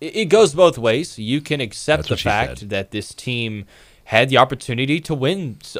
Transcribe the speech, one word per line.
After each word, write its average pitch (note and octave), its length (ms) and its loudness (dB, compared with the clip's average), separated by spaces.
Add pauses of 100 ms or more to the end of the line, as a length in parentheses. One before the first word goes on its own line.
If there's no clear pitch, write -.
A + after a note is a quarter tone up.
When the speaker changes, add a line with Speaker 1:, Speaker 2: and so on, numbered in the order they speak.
Speaker 1:
it F#3 260 -2
goes F3 280 6
both E3+ 240 4
ways. A#2 400 0
You A#2 220 -2
can D3 200 -4
accept D3 380 -2
Speaker 2:
That's - 100 -8
Speaker 1:
the - 60 -4
Speaker 2:
what - 60 -2
she - 80 -2
Speaker 1:
fact G#2+ 320 0
Speaker 2:
said. G#2 100 -14
Speaker 1:
that G2 200 -4
this G#2 240 -10
team A2+ 520 -6 (400)
had A#2+ 220 4
the C3 80 2
opportunity C3 640 0
to D#3 140 -6
win C#3 480 -4
s-, - 180 -14